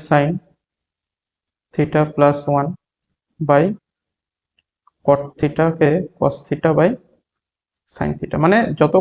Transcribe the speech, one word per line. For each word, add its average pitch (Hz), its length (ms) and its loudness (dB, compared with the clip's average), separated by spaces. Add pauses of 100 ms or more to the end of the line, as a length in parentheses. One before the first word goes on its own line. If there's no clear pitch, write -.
sin 147 200 2 (1500)
theta 151 280 0 (140)
plus 143 240 2 (200)
one 143 100 -2 (800)
by 143 140 4 (1400)
cot 143 160 4 (180)
theta-কে 160 500 0 (280)
cos 139 180 -2 (120)
theta 156 300 -2
by 160 120 4 (1040)
sin - 140 -4 (100)
theta, - 240 -10
মানে 190 140 2 (220)
যত 151 220 2